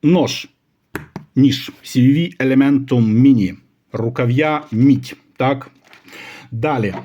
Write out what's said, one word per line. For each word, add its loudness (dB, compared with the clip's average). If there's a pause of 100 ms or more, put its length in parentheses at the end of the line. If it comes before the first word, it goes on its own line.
Нож. 0 (880)
Ніж. 2 (140)
C -2
V 4
V -4
Elementum 2
Mini. 2 (380)
Рукав'я -2 (100)
мідь. 0 (200)
Так? -4 (800)
Далі. -4 (100)